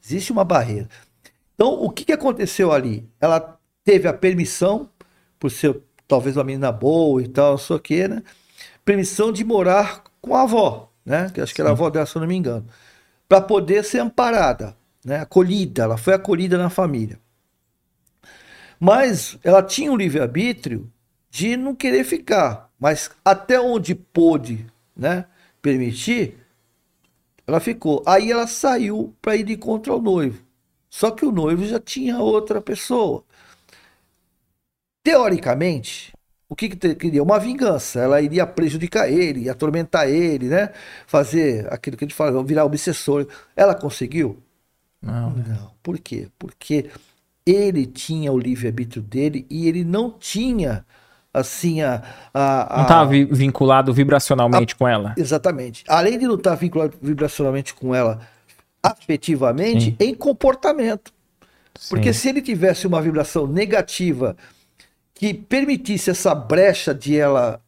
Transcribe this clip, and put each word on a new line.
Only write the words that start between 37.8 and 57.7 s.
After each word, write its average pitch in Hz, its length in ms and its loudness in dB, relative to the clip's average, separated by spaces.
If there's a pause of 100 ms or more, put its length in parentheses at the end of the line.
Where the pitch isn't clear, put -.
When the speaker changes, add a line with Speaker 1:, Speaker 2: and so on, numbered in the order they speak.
Speaker 1:
Ela 139 220 4
iria 156 240 0
prejudicar 160 640 -2
ele, 147 320 0
ia 127 100 -6
atormentar 156 560 -2
ele, 147 400 0
né? 185 240 0 (360)
Fazer 143 640 0
aquilo 131 240 -10
que - 80 -8
a 147 40 -8
gente 143 80 -14
fala, 131 280 0
virar 151 220 2
obsessor. 147 640 -2 (280)
Ela 196 200 6
conseguiu? 135 600 -4 (640)
Speaker 2:
Não, 117 300 -6
né? 120 160 -4
Speaker 1:
Não. 104 240 -8 (100)
Por 170 180 -8
quê? - 280 -12 (100)
Porque - 520 -6 (560)
ele 185 400 2
tinha 156 460 -6
o 131 60 0
livre-arbítrio 120 640 -4
dele 131 480 -4
e 165 180 -4
ele 170 160 0
não 208 280 -2
tinha, 202 760 -4 (480)
assim, 156 480 -2
a, 123 220 -2 (300)
a, 135 420 0
a - 60 0
Speaker 2:
Não 135 60 4
tava 156 220 8
vi-, 139 160 6
vinculado 135 680 4
vibracionalmente 135 800 2
Speaker 1:
a - 40 -14
Speaker 2:
com 127 100 2
ela. 107 300 0
Speaker 1:
Exatamente. 143 680 -2
Além 185 320 2
de 254 80 0
não 226 100 0
tá 185 180 2
vinculado 160 460 -2
vibracionalmente 139 720 -2